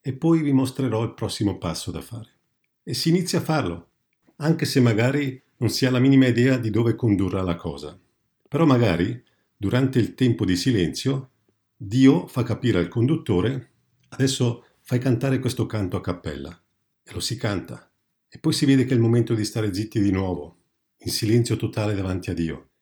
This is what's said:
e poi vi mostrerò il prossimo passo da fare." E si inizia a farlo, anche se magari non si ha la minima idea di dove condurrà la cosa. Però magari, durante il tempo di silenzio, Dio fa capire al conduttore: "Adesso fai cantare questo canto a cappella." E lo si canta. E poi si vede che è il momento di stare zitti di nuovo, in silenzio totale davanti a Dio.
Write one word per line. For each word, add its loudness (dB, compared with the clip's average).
e -8
poi 2
vi 0
mostrerò 0
il -4
prossimo -2
passo -6
da -8
fare." -16
E -8
si 0
inizia 0
a -2
farlo, -4
anche 0
se 2
magari 2
non 0
si -2
ha 2
la 0
minima 6
idea 4
di -4
dove 0
condurrà 0
la -2
cosa. -10
Però 0
magari, 4
durante 0
il -2
tempo 0
di 0
silenzio, -2
Dio 4
fa -4
capire 0
al 0
conduttore: -2
"Adesso -2
fai -2
cantare 0
questo -4
canto -4
a -2
cappella." -8
E -20
lo -8
si -6
canta. -8
E -20
poi -2
si 0
vede 6
che -2
è 2
il 4
momento 2
di -2
stare -4
zitti -4
di 2
nuovo, -4
in -8
silenzio 0
totale -4
davanti -4
a -4
Dio. -6